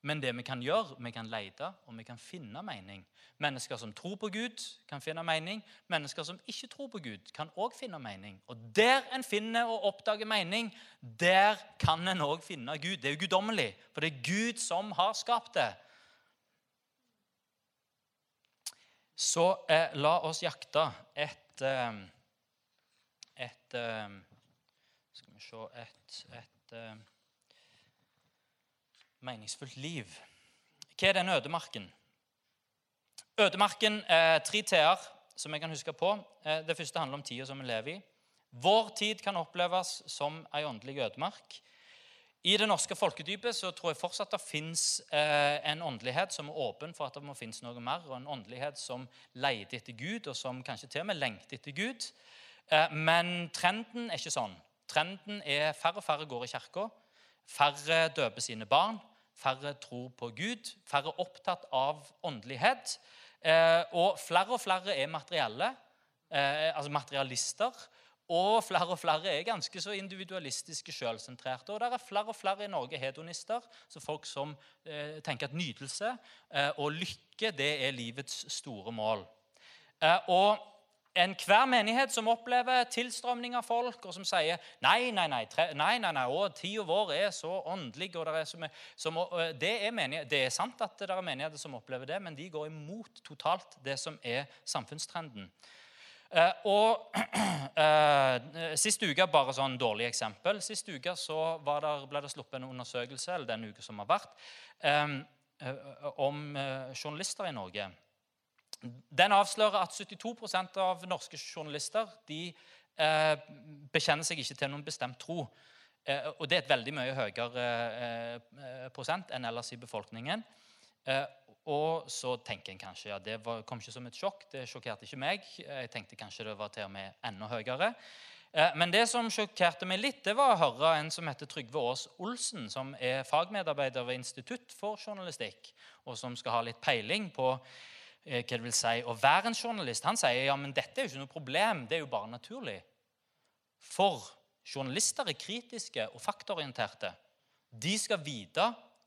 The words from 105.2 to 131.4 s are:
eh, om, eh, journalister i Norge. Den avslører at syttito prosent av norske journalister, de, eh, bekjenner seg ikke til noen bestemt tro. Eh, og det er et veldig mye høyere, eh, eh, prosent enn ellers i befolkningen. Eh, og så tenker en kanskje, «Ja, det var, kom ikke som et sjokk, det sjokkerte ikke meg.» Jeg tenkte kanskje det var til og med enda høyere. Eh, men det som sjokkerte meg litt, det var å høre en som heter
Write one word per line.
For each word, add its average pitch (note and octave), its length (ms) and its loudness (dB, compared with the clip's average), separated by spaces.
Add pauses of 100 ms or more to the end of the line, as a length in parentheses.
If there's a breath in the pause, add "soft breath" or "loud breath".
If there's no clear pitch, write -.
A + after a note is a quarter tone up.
eh, C3+ 220 -8 (420)
om, D3 220 0 (120)
eh, C3+ 380 -6
journalister D#3+ 560 -6
i C3+ 60 -8
Norge. G2 320 -6 (920)
Den C#3 540 4
avslører G3+ 480 4
at - 140 -4
syttito G#3 420 -8
prosent F#3 420 -4
av F#3 300 0
norske E3 300 -6
journalister, D3+ 640 -6 (220)
de, D#3+ 260 -8 (420 loud breath)
eh, D#3 380 4 (560)
bekjenner D#3 340 2
seg D#3+ 140 -2
ikke C3+ 240 -8
til C#3 80 0
noen C#3+ 160 -8
bestemt B2+ 320 -6
tro. E3 240 -4 (640 soft breath)
Eh, C#3 320 -2
og D#3+ 100 -6
det E3+ 120 4
er - 20 -10
et - 80 -4
veldig C3 240 4
mye C3 240 -2
høyere, A#2+ 480 -2 (400)
eh, A#2 320 -6
eh, C3 560 -14
prosent E3 400 -4
enn B2 160 -4
ellers A#2 240 -8
i A#2 80 -14
befolkningen. B2 640 -8 (640 soft breath)
Eh, C3+ 160 2 (420)
og D3+ 420 0
så B2+ 240 -4 (100)
tenker G2 280 -8
en F#2 80 -16
kanskje, G2 300 -14
«Ja, G2 80 -6
det G#2+ 260 -8
var, A#2 240 -4
kom A#2 120 -8
ikke A2 120 -16
som B2 160 -14
et - 80 -18
sjokk, - 360 -6
det C3 160 -10
sjokkerte A#2 360 -10
ikke C3 160 -12
meg.» F3+ 260 -2 (140)
Jeg C3 320 -10
tenkte A2+ 240 -12
kanskje A2 320 -12
det G#2 100 -8
var G#2 140 -8
til G2+ 160 -8
og G2 60 -14
med G2 320 -12
enda G#2+ 240 -8
høyere. B2+ 420 -2 (600 loud breath)
Eh, D#3+ 280 6
men E3+ 100 4
det G#3+ 200 8
som A#3 200 0
sjokkerte F3+ 560 2
meg F#3 140 0
litt, B3+ 240 -2
det G3+ 140 0
var C4 160 8
å E3+ 80 4
høre D3 360 6
en D#3 140 -2
som E3+ 160 -4
heter C#3+ 220 -8